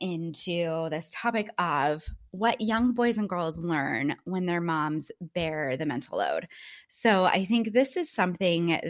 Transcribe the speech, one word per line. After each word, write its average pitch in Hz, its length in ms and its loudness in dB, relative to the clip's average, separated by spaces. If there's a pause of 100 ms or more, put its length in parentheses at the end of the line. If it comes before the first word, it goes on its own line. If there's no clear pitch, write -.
into 165 920 -2
this 156 220 -6
topic 220 360 -2 (100)
of 151 460 2 (260)
what 214 300 0
young 226 320 2
boys 240 260 2
and 208 100 -2
girls 165 300 -2
learn 143 560 0 (100)
when 185 220 -2
their 175 140 0
moms 156 500 -2 (100)
bear 156 560 -2
the 151 100 -2
mental 123 320 -4
load. 80 280 0 (420)
So 196 360 4
I 190 200 4
think 220 280 0
this 262 240 4
is 349 160 -2
something 175 640 2 (120)